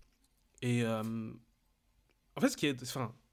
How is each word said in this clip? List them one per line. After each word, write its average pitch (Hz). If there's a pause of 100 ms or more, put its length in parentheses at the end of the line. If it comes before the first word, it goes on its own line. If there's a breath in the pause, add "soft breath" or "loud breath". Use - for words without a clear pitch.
(640)
Et, 120
euh... 113 (1040)
en 139
fait, 269
ce -
qui -
est, 131
enfin, 120 (180)